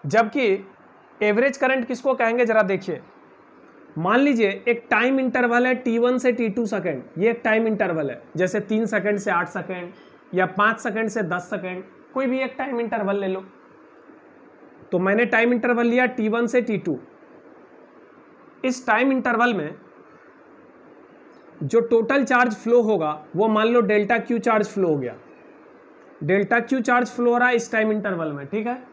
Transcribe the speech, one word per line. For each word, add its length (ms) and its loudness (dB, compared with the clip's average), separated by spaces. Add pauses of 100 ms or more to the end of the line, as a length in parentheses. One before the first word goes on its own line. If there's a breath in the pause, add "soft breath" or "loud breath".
जबकि 420 2 (720)
average 380 2
current 300 0
किसको 260 -2
कहेंगे, 320 0
जरा 180 4
देखिए, 380 -4 (960)
मान 240 2
लीजिए 480 2
एक 220 -2
time 300 2
interval 480 2
है 80 2
टी 240 -2
वन 180 2
से 140 2
टी 180 -2
टू 180 -2
second, 360 -4 (140)
ये 140 2
एक 120 -6
time 240 2
interval 440 0
है, 100 -12 (140)
जैसे 260 0
तीन 260 -2
सेकंड 320 -2
से 120 -4
आठ 180 0
सेकंड 420 -10 (420 loud breath)
या 140 2
पाँच 320 0
सेकंड 300 -4
से 140 -4
दस 260 -6
second, 340 -8 (300)
कोई 120 -2
भी 160 0
एक 160 -6
time 220 -6
interval 380 -2
ले 100 -2
लो। 180 -4 (1500)
तो 80 0
मैंने 280 2
time 260 2
interval 320 0
लिया 220 2
टी 220 -4
वन 180 0
से 140 2
टी 180 -2
टू। 180 -4 (1700)
इस 240 -4
time 240 4
interval 420 2
में 220 -4 (1900)
जो 180 2
total 420 2
charge 320 2
flow 260 4
होगा 300 0 (240)
वो 140 2
मान 180 2
लो 140 4
delta 380 2
Q 200 -2
charge 300 2
flow 180 0
हो 100 2
गया, 180 -6 (1080)
delta 380 2
Q 200 -2
charge 280 2
flow 220 0
हो 60 2
रहा 100 4
है 80 2
इस 160 -2
time 200 2
interval 400 -4
में, 160 -10
ठीक 200 -6
है। 140 -6 (120)